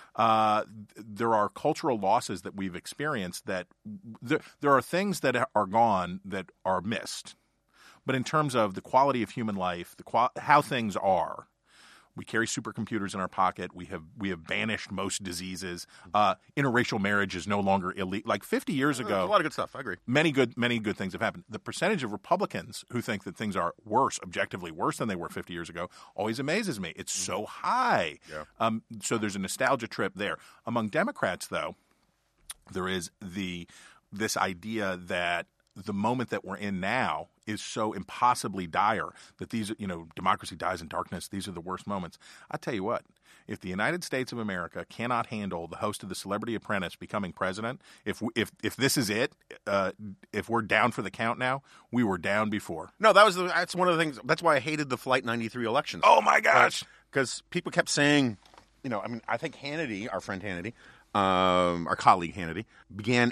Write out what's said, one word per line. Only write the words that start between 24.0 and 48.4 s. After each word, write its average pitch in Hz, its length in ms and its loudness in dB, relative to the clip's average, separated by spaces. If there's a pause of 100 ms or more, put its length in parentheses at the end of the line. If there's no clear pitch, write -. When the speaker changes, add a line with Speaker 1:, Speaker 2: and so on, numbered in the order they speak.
Speaker 1:
objectively 92 480 -4
worse 110 260 -2
than 131 100 -4
they 98 80 -2
were 85 140 -6
fifty - 240 -10
years 85 160 -8
ago, 85 200 -8 (260)
always 113 240 -4
amazes 156 420 -2
me. 82 160 -6
It's - 180 -8
Speaker 2:
Mm-hmm. - 160 -4
Speaker 1:
so 202 140 -4
high. 214 720 0 (120)
Speaker 2:
Yeah. 76 140 -8 (160)
Speaker 1:
Um, 113 220 0 (200)
so 120 160 0
there's 104 200 -2
a - 20 -4
nostalgia 120 480 0
trip 101 280 -4
there. 92 220 -2 (280)
Among 117 240 -2
Democrats, 156 580 -2
though, 80 280 -4 (1000)
there 92 160 -2
is 92 220 -4 (100)
the, 90 460 -6 (440)
this 104 240 -2
idea 95 720 -2
that 87 400 0 (280)
the 101 200 -8
moment 113 380 0
that 104 120 -2
we're 95 140 -8
in 101 240 -6
now 95 480 -2 (180)
is 107 140 -6
so 110 320 -2
impossibly 98 760 0
dire 92 400 0 (300)
that 92 140 -10
these, 110 280 -2
you 104 80 -6
know, 85 280 -8
democracy 90 400 0
dies 85 260 -4
in 82 80 -12
darkness. 87 400 -6
These 98 180 -8
are 98 60 -8
the 85 80 -10
worst 92 260 -8
moments. 95 320 -6 (320)
I 147 60 -6
tell 147 160 -6
you 95 100 -4
what, 107 200 -2 (440)
if 107 140 -8
the 95 80 -8
United 120 340 0
States 127 300 -4
of 120 40 -6
America 90 520 -6
cannot 117 380 -4
handle 92 420 -6
the 82 80 -12
host 104 260 -4
of 101 60 -8
The 90 60 -8
Celebrity 104 400 -4
Apprentice 95 420 -4
becoming 98 340 -6
president, 104 500 -4 (220)
if 101 160 -4
w-, 110 160 -4
if, 107 160 0 (100)